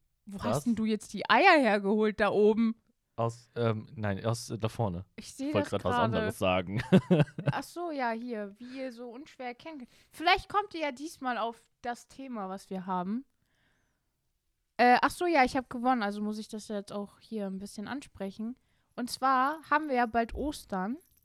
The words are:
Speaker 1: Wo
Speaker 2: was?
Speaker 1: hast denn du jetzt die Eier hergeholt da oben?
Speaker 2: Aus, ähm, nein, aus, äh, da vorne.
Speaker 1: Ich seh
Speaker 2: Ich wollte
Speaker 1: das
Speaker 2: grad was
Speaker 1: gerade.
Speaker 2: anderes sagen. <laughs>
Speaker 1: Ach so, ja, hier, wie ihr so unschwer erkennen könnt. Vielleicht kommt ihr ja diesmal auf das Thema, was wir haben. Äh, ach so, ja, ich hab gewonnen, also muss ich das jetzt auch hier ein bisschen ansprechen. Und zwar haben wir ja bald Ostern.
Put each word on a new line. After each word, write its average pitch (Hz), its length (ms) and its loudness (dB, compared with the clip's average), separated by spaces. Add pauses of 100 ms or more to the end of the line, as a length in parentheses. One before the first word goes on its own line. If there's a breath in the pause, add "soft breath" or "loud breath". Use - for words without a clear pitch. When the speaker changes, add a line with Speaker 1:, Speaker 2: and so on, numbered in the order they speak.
(260)
Speaker 1:
Wo 196 140 -12
Speaker 2:
was? - 60 -10
Speaker 1:
hast 220 220 0
denn 233 80 2
du 220 100 -2
jetzt 214 280 -2
die 190 160 -6
Eier 320 300 8
hergeholt 214 600 2
da 208 100 4
oben? 220 460 4 (400)
Speaker 2:
Aus, 117 400 -4
ähm, 113 400 0
nein, 104 280 -2
aus, 117 280 -2
äh, 113 80 -6
da 107 100 0
vorne. 95 340 -4 (120)
Speaker 1:
Ich - 180 -16
seh 269 140 -6
Speaker 2:
Ich 302 80 -2
wollte 294 80 2
Speaker 1:
das - 180 -4
Speaker 2:
grad - 40 -12
was - 100 2
Speaker 1:
gerade. 240 80 2 (140)
Speaker 2:
anderes 220 200 -2
sagen. 92 540 0
<laughs> - 600 4
Speaker 1:
Ach 269 120 -4
so, 349 260 -8
ja, 262 220 -4
hier, 226 480 -8
wie 254 180 -16
ihr 262 160 -8
so 240 160 -14
unschwer 254 380 -14
erkennen 294 320 -14
könnt. 240 100 -16 (220 soft breath)
Vielleicht 359 380 2
kommt 403 260 -2
ihr 320 60 -6
ja 294 100 -2
diesmal 254 480 -6
auf 226 240 -4 (180)
das 240 260 -10
Thema, 240 420 -10
was 190 200 -12
wir 185 160 -8
haben. 190 400 -2 (1500)
Äh, 247 240 8
ach 277 80 4
so, - 160 -4
ja, 320 180 4
ich 254 140 0
hab 247 140 -6
gewonnen, 247 320 0
also 202 180 -2
muss 214 160 -4
ich 214 100 -10
das 214 200 -12
jetzt 202 260 -6
auch 202 260 -10
hier 208 280 -8
ein 190 100 -8
bisschen 202 300 -12
ansprechen. 220 680 -10 (400)
Und 240 140 -6
zwar 269 500 0 (120)
haben 302 180 2
wir 262 60 0
ja 247 100 4
bald 233 300 -2
Ostern. 240 640 -6 (280)